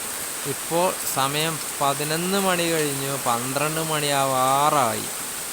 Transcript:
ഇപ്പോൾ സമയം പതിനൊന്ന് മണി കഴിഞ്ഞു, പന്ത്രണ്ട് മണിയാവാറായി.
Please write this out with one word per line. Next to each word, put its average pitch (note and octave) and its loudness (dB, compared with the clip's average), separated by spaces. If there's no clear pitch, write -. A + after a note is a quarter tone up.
ഇപ്പോൾ E3+ 0
സമയം D3 0
പതിനൊന്ന് D#3 0
മണി F#3 2
കഴിഞ്ഞു, C#3+ 0
പന്ത്രണ്ട് C3+ 0
മണിയാവാറായി. C#3 2